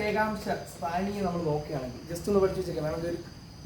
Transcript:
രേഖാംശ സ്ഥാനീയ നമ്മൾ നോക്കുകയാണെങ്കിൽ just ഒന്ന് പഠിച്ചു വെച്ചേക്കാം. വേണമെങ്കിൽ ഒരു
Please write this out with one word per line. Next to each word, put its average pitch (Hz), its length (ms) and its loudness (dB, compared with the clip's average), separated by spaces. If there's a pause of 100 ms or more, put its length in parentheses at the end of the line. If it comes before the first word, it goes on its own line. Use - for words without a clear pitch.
രേഖാംശ 214 440 2 (280)
സ്ഥാനീയ 190 540 -2
നമ്മൾ 170 140 0 (100)
നോക്കുകയാണെങ്കിൽ 139 600 -2
just 170 200 -4
ഒന്ന് 202 120 8
പഠിച്ചു 190 180 4
വെച്ചേക്കാം. 160 260 -2
വേണമെങ്കിൽ 165 260 0
ഒരു 170 80 -4 (460)